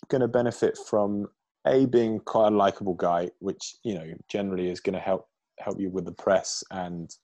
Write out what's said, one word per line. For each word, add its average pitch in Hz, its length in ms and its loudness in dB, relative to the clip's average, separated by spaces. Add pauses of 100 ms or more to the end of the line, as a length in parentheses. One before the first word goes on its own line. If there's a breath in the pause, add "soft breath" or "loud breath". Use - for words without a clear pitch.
gonna 127 180 2
benefit 117 500 2 (120)
from, 101 380 0 (400)
A, 135 180 6
being 117 360 2
quite 113 260 2
a 107 80 4
likable 98 400 2
guy, 87 340 0 (100)
which, - 440 -8
you 104 100 -4
know, 80 180 -8 (160)
generally 95 420 -2
is 87 100 -6
gonna 92 200 -2
help, - 280 -2 (320)
help 98 200 -8
you 95 120 -2
with 90 140 -4
the 87 60 -10
press - 600 0
and, 87 420 -8 (100)